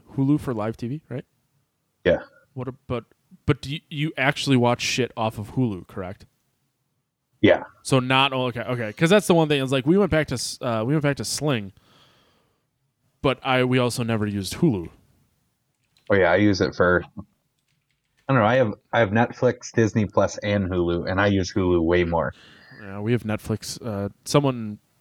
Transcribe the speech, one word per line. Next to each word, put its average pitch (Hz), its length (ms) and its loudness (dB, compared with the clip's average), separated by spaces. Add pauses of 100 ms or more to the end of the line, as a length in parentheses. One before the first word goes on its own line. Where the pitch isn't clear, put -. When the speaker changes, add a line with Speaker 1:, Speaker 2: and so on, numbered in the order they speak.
(160)
Speaker 1:
Hulu 139 240 2
for 135 140 -6
live 110 240 -4
T 120 100 -8
V, 139 220 -8
right? 123 160 -12 (800)
Speaker 2:
Yeah. - 140 4 (340)
Speaker 1:
What? 127 160 -10
A, 127 40 -14 (140)
but, 120 160 -6 (420)
but 143 160 0
do 135 120 -10
you, 160 160 -10
you 151 280 -4
actually 135 380 0
watch 120 260 2
shit - 360 -2
off 110 200 -4
of 104 180 -12
Hulu, 110 320 -4
correct? 92 380 -12 (1160)
Speaker 2:
Yeah. 98 220 4 (200)
Speaker 1:
So 135 160 0
not, 131 340 2
oh, 127 140 -2
okay, 123 140 -6
okay, 117 300 -6
'cause 160 180 0
that's 202 180 4
the 190 60 4
one 160 140 4
thing. 147 160 0
It's 131 80 -4
like 131 160 0
we 175 100 4
went 196 140 2
back 156 160 0
to - 60 -6
s-, - 280 -8
uh, 113 240 -2
we 135 80 0
went 156 100 0
back 143 140 0
to 117 80 -8
Sling, 117 460 -4 (1500)
but - 220 -2
I, 127 200 2
we 127 160 2
also 123 240 0
never 113 240 0
used 101 280 -4
Hulu. 101 340 0 (1200)
Speaker 2:
Oh 101 60 2
yeah, 90 180 4
I - 20 4
use 101 240 2
it 78 160 0
for, 90 260 4 (160)
I 101 60 -14 (1080)
don't 131 80 4
know. 104 40 6
I 117 100 4
have, 117 180 2 (180)
I 117 80 2
have 107 120 4
Netflix, 120 640 0
Disney 110 320 2
Plus, 95 340 0
and 101 300 -2
Hulu, 87 400 0
and 92 120 0
I 104 60 4
use 95 260 0
Hulu 90 280 2
way 87 220 2
more. 82 300 -2 (500)
Speaker 1:
Yeah, 98 160 -12
we 107 140 -2
have 117 100 -2
Netflix. - 580 -6
Uh, 101 280 -6 (160)
someone 123 540 0 (220)